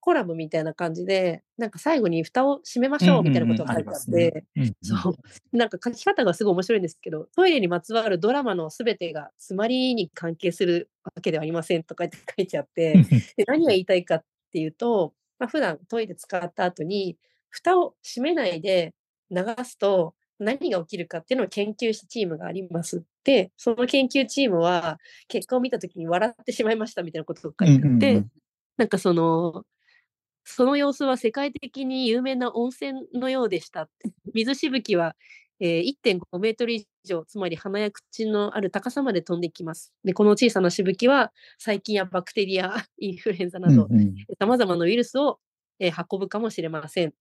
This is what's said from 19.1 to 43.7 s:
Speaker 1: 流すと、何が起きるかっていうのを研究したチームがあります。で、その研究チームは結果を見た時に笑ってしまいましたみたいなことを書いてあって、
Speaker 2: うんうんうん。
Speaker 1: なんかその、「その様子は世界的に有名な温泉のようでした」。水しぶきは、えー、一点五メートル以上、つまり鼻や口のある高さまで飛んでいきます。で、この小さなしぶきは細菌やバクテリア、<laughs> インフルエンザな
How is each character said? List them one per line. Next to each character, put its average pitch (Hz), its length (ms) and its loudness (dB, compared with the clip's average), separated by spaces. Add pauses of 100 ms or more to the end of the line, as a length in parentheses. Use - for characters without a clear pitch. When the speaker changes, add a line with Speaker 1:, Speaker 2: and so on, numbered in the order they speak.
Speaker 1:
流 180 140 -2 (200)
す - 140 -20
と、 190 380 2 (260)
何 214 280 -2
が 185 100 -2
起 165 60 -10
き 196 120 -12
る 170 80 -8
か 170 120 -10
っ 156 60 -14
て - 100 -2
い - 20 -2
う 262 40 0
の 202 60 0
を - 20 -6
研 208 320 -4
究 226 120 -2
し 214 80 -6
た - 60 -20
チ 226 180 -4
ー 180 40 -4
ム 160 100 -6
が 175 80 -12
あ 165 60 -8
り 185 160 -10
ま 170 140 -4
す。 170 220 -8 (200)
で、 233 320 2
そ 240 180 0
の 247 120 -2
研 269 200 2
究 262 200 0
チ 277 220 0
ー - 20 2
ム 175 80 2
は 165 400 0 (300)
結 - 180 -6
果 254 100 -2
を 254 40 2
見 254 100 -2
た 247 80 -4
時 180 200 -12
に 165 80 -8
笑 185 240 0
っ - 140 -20
て 247 80 -6
し 240 120 -2
ま 220 80 2
い 226 40 0
ま 214 100 -4
し - 80 -14
た 185 80 -6
み 165 100 -10
た 160 60 -8
い - 20 -8
な 156 40 -10
こ 170 100 -8
と - 140 -12
を 147 100 -12
書 190 60 4
い 143 160 10
て 147 60 2
あ 139 40 4
っ 123 80 6
て、 277 120 6
Speaker 2:
う - 20 6
ん - 40 6
う - 0 -
ん - 0 -
う - 40 6
ん。 104 100 -6 (460)
Speaker 1:
な 240 100 4
ん - 20 -4
か 196 100 0
そ 185 160 2
の、 165 500 0 (800)
「そ - 200 0
の 269 120 2
様 285 160 0
子 285 120 -4
は 262 120 0
世 233 140 -2
界 277 220 -4
的 269 320 -12
に 262 240 -2
有 233 120 2
名 262 140 -2
な 247 200 -4
温 240 160 -2
泉 262 440 -10
の 247 160 -4
よ 262 140 0
う 220 40 0
で 180 120 -2
し - 100 -20
た」。 160 180 -10 (460)
水 226 200 0
し 269 160 -4
ぶ 254 120 -2
き 208 140 0
は、 165 180 -2 (460)
え 170 180 0
ー、 - 20 0
一 247 140 -2
点 196 240 0
五 175 220 -10
メ 220 100 0
ー 226 60 -2
ト 240 100 -2
ル 233 60 -2
以 214 140 -6 (180)
上、 170 200 -6
つ - 140 -14
ま 185 100 -4
り 170 60 -4
鼻 196 240 -8
や 208 120 -2
口 - 360 -10
の 208 300 -2
あ 214 40 -4
る 196 100 -2
高 208 200 -6
さ 277 120 -4
ま 262 100 0
で 175 100 0
飛 175 140 -4
ん 170 40 -4
で 175 60 -4
い 160 60 -6
き - 100 -14
ま 160 120 -8
す。 - 180 -20 (120)
で、 190 80 0
こ 208 120 4
の 208 60 8
小 214 200 6
さ 196 100 0
な 180 100 4
し 202 120 -2
ぶ 185 120 2
き 233 120 0
は 262 260 4 (260)
細 202 220 -4
菌 214 140 -6
や 196 100 0
バ 185 180 -4
ク - 120 -16
テ 202 120 0
リ 185 140 -2
ア、 185 140 -4
<laughs> - 240 -10
イ 196 160 -6
ン - 40 -18
フ 220 140 -4
ル 175 80 -6
エ 180 60 -2
ン 175 40 -6
ザ 180 100 -12
な 175 120 6